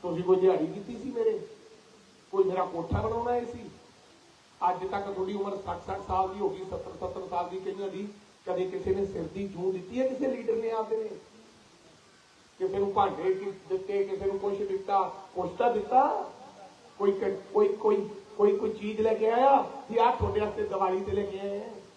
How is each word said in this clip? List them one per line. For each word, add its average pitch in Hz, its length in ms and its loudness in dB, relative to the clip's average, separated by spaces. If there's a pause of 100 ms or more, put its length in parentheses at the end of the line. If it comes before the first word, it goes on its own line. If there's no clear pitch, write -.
ਤੁਸੀਂ 175 220 -2
ਕੋਈ 185 160 6
ਦਿਹਾੜੀ 170 260 6
ਕੀਤੀ 202 300 -8
ਸੀ 247 140 -8
ਮੇਰੇ? 220 280 2 (920)
ਕੋਈ 190 120 4
ਮੇਰਾ 185 200 2
ਕੋਠਾ 170 360 -2
ਬਣਾਉਣਾ 233 300 0
ਆਏ 240 140 2
ਸੀ? 233 240 -10 (920)
ਅੱਜ 180 300 0
ਤੱਕ 202 140 -4
ਤੁਹਾਡੀ 196 300 -4
ਉਮਰ 196 220 -2
ਸੱਠ, 175 300 -8
ਸੱਠ 196 200 -8
ਸਾਲ 190 280 0
ਦੀ 208 60 -8
ਹੋ 190 80 0
ਗਈ, 185 220 -6
ਸੱਤਰ, - 300 -8
ਸੱਤਰ 185 280 -8
ਸਾਲ 180 200 -2
ਦੀ 185 120 -8
ਕਈਆਂ 190 280 -6
ਦੀ, 190 180 -8 (400)
ਕਦੇ - 240 0
ਕਿਸੇ 190 240 0
ਨੇ 196 120 0
ਸਿਰ - 160 -6 (120)
ਦੀ 196 140 -6
ਜੂੰ 190 240 -4
ਦਿੱਤੀ 190 280 -6
ਹੈ 262 80 2
ਕਿਸੇ 262 180 -2
ਲੀਡਰ 226 300 -2
ਨੇ 226 140 -2
ਆਪਦੇ 220 260 -2
ਨੇ? 220 120 -4 (1500)
ਕਿਸੇ 190 180 0
ਨੂੰ 196 140 2
ਭਾਂਡੇ 190 420 2
ਕੀ 196 160 -4 (180)
ਦਿੱਤੇ, 196 360 0
ਕਿਸੇ 196 200 -4
ਨੂੰ 196 140 0
ਕੁਛ 196 200 -2
ਦਿੱਤਾ? 190 440 0 (320)
ਕੁਛ - 240 -4
ਤਾਂ 240 160 4
ਦਿੱਤਾ। 247 280 4 (960)
ਕੋਈ 202 140 4
ਕ-, - 280 -2 (120)
ਕੋਈ, 214 160 6
ਕੋਈ, 208 280 4 (400)
ਕੋਈ, 202 200 6
ਕੋਈ 220 160 0
ਚੀਜ਼ 208 280 -4
ਲੈ 220 140 4
ਕੇ 220 160 2
ਆਇਆ 269 260 8 (340)
ਵੀ 226 80 2
ਆਹ 247 180 6
ਤੁਹਾਡੇ 202 240 0
ਵਾਸਤੇ 208 220 -2
ਦੀਵਾਲੀ 196 420 0
ਤੇ 190 80 -2
ਲੈ 202 100 2
ਕੇ 196 180 -4
ਆਏ 202 180 -4
ਆ? 226 120 -10 (260)